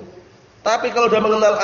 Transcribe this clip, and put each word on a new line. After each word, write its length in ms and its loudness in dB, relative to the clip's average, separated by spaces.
Tapi 240 -2
kalau 160 0
sudah 160 2
mengenal 400 2